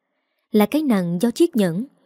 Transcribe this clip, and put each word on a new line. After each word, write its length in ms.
Là 160
cái 160
nặng 380
do 100
chiếc 260
nhẫn, 300